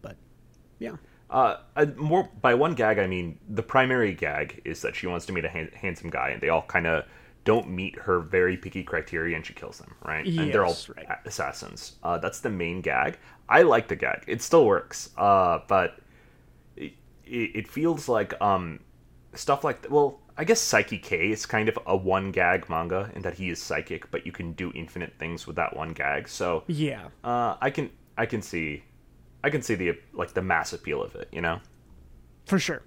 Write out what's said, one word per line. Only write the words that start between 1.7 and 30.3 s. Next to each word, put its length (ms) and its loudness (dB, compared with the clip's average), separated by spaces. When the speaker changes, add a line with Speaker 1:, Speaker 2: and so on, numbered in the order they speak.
Speaker 2:
I, 100 4
more, 440 0
by 120 6
one 220 4
gag, 240 4
I 80 2
mean 320 -4
the 140 -4
primary 500 4
gag 520 -4
is 160 -8
that 140 -4
she 120 -6
wants 200 -4
to 60 -4
meet 120 0
a 40 -2
han-, 240 -6
handsome 360 -8
guy, 200 -2
and 120 -6
they 80 2
all 120 4
kinda 440 0
don't 240 4
meet 280 -6
her 220 2
very 380 2
picky 260 -8
criteria, 520 -4
and 100 -8
she 80 -14
kills 260 -14
them, 240 -20
right? 220 -4
And 280 0
they're 100 4
all 80 2
Speaker 1:
Yes, 180 -8
right. 180 -16
Speaker 2:
a-, 200 -8
assassins. 680 -8
Uh, 140 0
that's 240 -6
the 80 -4
main 320 -4
gag. 360 0
I 140 10
like 240 4
the 80 -4
gag. 320 -4
It 140 -4
still 240 8
works, 520 0
uh, 500 6
but 320 2
it, 180 -12
it, 300 -4
it 120 -6
feels 400 0
like, 340 0
um, 380 2
stuff 300 0
like 180 -2
th-, 100 -12
well, 280 4
I 60 -4
guess 180 4
Saiki 400 2
K 300 0
is 140 -4
kind 240 2
of 80 0
a 80 4
one 360 0
gag 380 4
manga 460 -2
in 60 -10
that 140 -4
he 140 -6
is 120 -6
psychic, 500 -6
but 140 -6
you 60 -8
can 220 -8
do 220 -6
infinite 420 -10
things 300 -8
with 80 -12
that 200 -2
one 180 -6
gag. 340 -2
So, 400 -2
Speaker 1:
Yeah. 400 -4
Speaker 2:
uh, 380 -2
I 80 0
can, 200 -4
I 80 0
can 160 -2
see, 420 -6
I 80 0
can 100 0
see 140 -2
the, 220 0
like, 200 -6